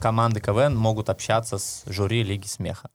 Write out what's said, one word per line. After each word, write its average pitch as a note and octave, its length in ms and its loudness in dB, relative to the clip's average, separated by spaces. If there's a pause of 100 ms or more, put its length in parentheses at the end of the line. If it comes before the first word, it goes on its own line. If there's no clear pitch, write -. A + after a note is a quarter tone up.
команды A2+ 400 4
К G#2 120 -2
В G#2+ 60 2
Н C#3+ 180 4
могут A2 340 0
общаться A2 480 0
с - 280 -10
жюри G2+ 360 0
Лиги G2 240 -4
Смеха? - 480 -8